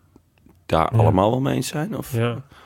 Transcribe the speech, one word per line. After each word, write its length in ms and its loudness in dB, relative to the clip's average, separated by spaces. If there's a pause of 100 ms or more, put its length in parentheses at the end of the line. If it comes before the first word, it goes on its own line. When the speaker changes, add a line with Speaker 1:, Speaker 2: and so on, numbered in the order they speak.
(640)
Speaker 1:
daar 280 2
Speaker 2:
Ja. 60 2
Speaker 1:
allemaal 300 4
wel 120 0
mee 140 -2
eens 120 -4
zijn, 300 -6
of? 160 -10
Speaker 2:
Ja. 280 -4 (240)